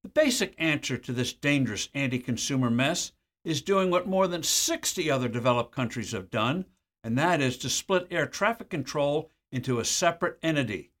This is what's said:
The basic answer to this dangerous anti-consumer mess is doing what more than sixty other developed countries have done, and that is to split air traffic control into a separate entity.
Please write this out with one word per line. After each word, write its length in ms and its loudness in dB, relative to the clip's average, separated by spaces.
The 60 -14
basic 480 2
answer 400 0
to 160 -6
this 180 -2
dangerous 600 0
anti-consumer 760 -2
mess 440 0
is 160 -2
doing 280 2
what 160 2
more 220 2
than 160 -4
sixty 680 0
other 200 2
developed 440 0
countries 380 -4
have 180 -6
done, 360 0
and 120 -2
that 220 2
is 200 0
to 100 -6
split 420 0
air 160 0
traffic 420 -2
control 640 -2
into 300 -2
a 60 -2
separate 580 0
entity. 580 0